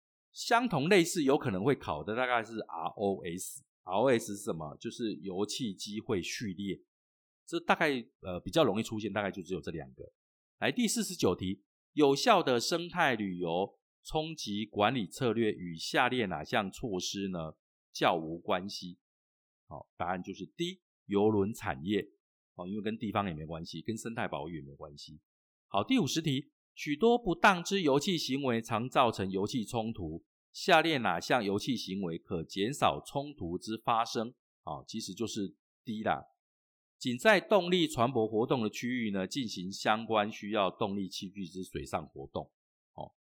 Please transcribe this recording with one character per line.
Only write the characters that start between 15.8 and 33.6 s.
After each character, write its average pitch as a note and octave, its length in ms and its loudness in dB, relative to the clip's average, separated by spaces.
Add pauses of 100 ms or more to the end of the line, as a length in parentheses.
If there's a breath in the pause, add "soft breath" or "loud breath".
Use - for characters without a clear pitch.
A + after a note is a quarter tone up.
列 A#2+ 200 0
哪 D2+ 180 -4
项 G#2 260 -2
措 G#2 260 -4
施 G2 300 -4
呢 E2 280 -6 (360)
较 A2 240 2
无 D#2+ 220 -4
关 F#2+ 320 -2
系？ F2+ 280 -12 (720)
好， - 300 -14
答 E2+ 100 -4
案 F#2 160 -4
就 F#2+ 100 -8
是 F2+ 120 -12
D， F3 340 -6 (280)
邮 G2+ 220 4
轮 G#2 240 4
产 D2 300 -6
业。 F#2+ 260 0 (460)
好， F2+ 100 -8
因 G#3+ 120 -6
为 G#3 40 -6
跟 A3 160 -4
地 - 140 -4
方 G2+ 160 0
也 E2+ 60 -2
没 D2+ 120 -8
关 E2 200 -8
系， E2 160 -12
跟 A2+ 160 -6
生 A2+ 180 -10
态 G#2+ 140 -4
保 D2+ 180 -6
育 E2 120 -8
也 - 20 -12
没 C#2 140 -16
关 D2+ 220 -16
系。 D2+ 220 -18 (480)
好， G2+ 160 2
第 C4 160 4
五 D3+ 80 4
十 D#3+ 140 -2
题， C#3+ 320 -2 (200)
许 D3 220 -6
多 A#3 220 6
不 F#3+ 180 0
当 F#3 260 6
之 G3 200 0
油 C#3+ 180 6
气 F3 180 2
行 C3+ 260 -2
为 A#2 180 4
常 A#2 280 -2
造 B2+ 220 4
成 F#2+ 180 -2
油 F#2+ 160 0
气 G#2+ 200 -2
冲 A2+ 260 -2
突， E2 320 -8 (280)
下 E3 300 4
列 D#3+ 180 2
哪 F2+ 200 2
项 B2 240 2
油 G2 140 2
气 B2 180 -2
行 G2 280 -6
为 E2 120 -2
可 E2+ 280 -6
减 G2+ 280 -2
少 E2+ 320 2
冲 C#3+ 300 -6
突 F2+ 240 -6
之 A2 180 -8